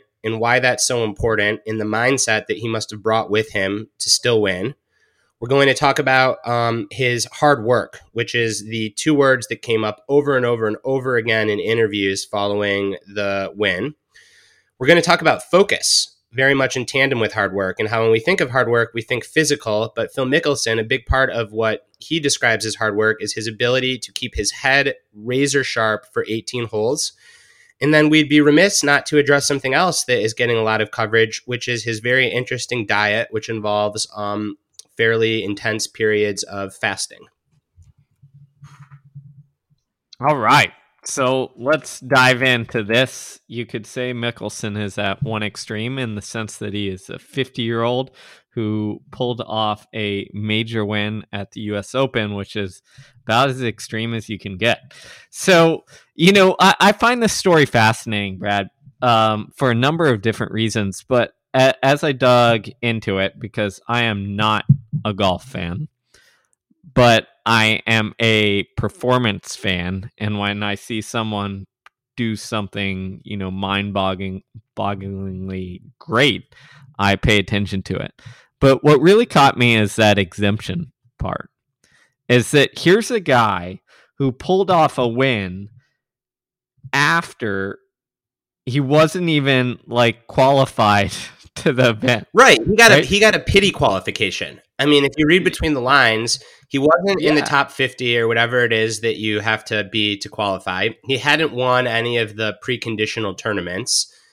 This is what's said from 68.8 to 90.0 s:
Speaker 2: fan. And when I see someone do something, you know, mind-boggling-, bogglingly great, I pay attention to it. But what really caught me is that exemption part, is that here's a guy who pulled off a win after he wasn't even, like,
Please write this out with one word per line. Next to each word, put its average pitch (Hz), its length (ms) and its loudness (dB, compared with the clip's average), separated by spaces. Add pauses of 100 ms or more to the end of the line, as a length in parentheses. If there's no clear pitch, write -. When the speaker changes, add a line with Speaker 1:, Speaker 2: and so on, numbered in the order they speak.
Speaker 2:
fan. 92 640 -4
And 104 200 -4
when 101 240 -4
I 101 120 -4
see 110 260 -8
someone 101 640 -6 (540)
do 113 180 -2
something, 98 880 -8
you 104 140 -10
know, 95 120 -6
mind-boggling-, 95 920 -4 (340)
bogglingly 95 1040 -8 (180)
great, 113 560 -2 (440)
I 101 180 2
pay 104 220 2
attention 98 460 -4
to 92 120 -6
it. - 160 -10 (480)
But 135 240 4
what 147 160 6
really 202 260 6
caught 139 320 4
me 120 160 4
is 107 220 0
that 104 220 6
exemption 101 760 -4 (260)
part, - 320 -8 (760)
is 120 240 2
that 143 260 2
here's 202 320 2
a 240 80 -2
guy 107 640 0 (380)
who 135 120 0
pulled 190 400 -2
off 165 280 2
a 123 100 0
win 104 600 -2 (1200)
after 131 880 -2 (840)
he 127 140 -2
wasn't 156 500 2
even, 135 600 0
like, 117 400 0